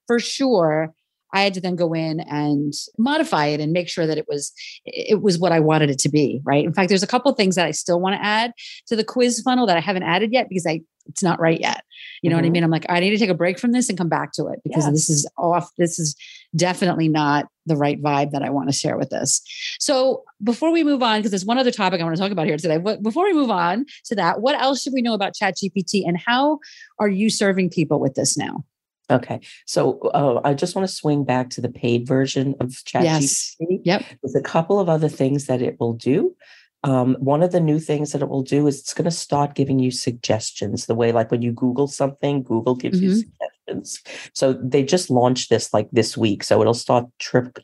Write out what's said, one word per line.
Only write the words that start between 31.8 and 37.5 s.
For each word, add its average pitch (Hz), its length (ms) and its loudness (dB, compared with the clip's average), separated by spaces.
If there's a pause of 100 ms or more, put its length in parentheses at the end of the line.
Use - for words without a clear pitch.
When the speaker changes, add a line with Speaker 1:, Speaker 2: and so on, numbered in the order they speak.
Speaker 2:
version 135 520 0
of 127 120 -2
Speaker 1:
Yes. - 140 -18
Speaker 2:
Chat 160 360 2
G 139 80 2 (380)
P 185 100 0
T. - 80 -8
Speaker 1:
Yep. 190 200 2 (180)
Speaker 2:
There's 131 120 -6
a 139 60 2
couple 175 400 0
of 180 80 0
other 160 220 2
things 139 340 0
that 127 160 -2
it 127 180 -4
will 117 140 0
do. 151 420 0 (500)
Um, 127 340 2
one 143 240 2
of 180 100 2